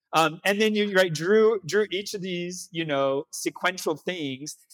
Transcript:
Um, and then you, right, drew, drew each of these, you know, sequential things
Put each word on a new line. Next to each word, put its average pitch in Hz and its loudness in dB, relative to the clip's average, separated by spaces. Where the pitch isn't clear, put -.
Um, 160 2
and 202 2
then 214 2
you, 208 0
right, 185 4
drew, 214 4
drew 202 0
each 190 -6
of 196 -8
these, 180 -6
you 165 -4
know, 139 0
sequential 180 -4
things 151 -8